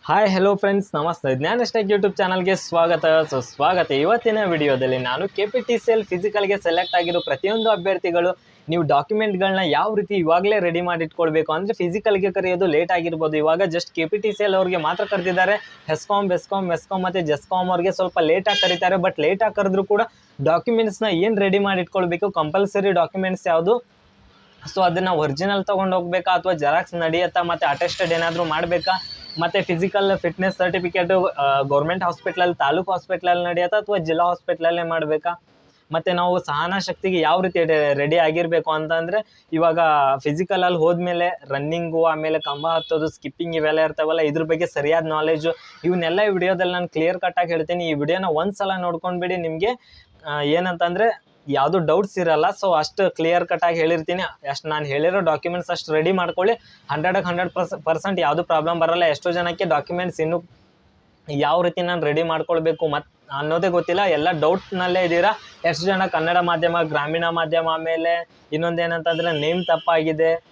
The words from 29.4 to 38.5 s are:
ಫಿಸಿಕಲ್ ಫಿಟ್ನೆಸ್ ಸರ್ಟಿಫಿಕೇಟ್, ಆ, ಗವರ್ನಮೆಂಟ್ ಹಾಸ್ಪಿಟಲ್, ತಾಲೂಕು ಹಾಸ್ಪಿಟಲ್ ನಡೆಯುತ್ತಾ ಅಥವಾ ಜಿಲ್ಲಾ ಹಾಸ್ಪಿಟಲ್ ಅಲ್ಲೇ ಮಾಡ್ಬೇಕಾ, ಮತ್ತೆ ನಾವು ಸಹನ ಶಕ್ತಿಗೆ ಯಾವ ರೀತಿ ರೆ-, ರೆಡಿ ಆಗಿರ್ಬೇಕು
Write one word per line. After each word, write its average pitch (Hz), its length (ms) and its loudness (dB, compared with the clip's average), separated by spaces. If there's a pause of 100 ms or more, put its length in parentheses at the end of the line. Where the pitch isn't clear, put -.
ಫಿಸಿಕಲ್ 190 560 0
ಫಿಟ್ನೆಸ್ 185 400 -4
ಸರ್ಟಿಫಿಕೇಟ್, 180 540 0 (280)
ಆ, 139 220 2
ಗವರ್ನಮೆಂಟ್ 147 420 0
ಹಾಸ್ಪಿಟಲ್, 175 520 -2
ತಾಲೂಕು 170 360 0
ಹಾಸ್ಪಿಟಲ್ 175 520 0
ನಡೆಯುತ್ತಾ 175 340 0
ಅಥವಾ 208 200 0
ಜಿಲ್ಲಾ 165 260 0
ಹಾಸ್ಪಿಟಲ್ 175 420 -2
ಅಲ್ಲೇ 170 180 2
ಮಾಡ್ಬೇಕಾ, 165 580 -2 (500)
ಮತ್ತೆ 165 220 -2
ನಾವು 180 260 2
ಸಹನ 170 380 -4
ಶಕ್ತಿಗೆ 185 420 -2
ಯಾವ 160 220 4
ರೀತಿ 180 220 0
ರೆ-, 151 340 2
ರೆಡಿ 147 200 2
ಆಗಿರ್ಬೇಕು 165 540 2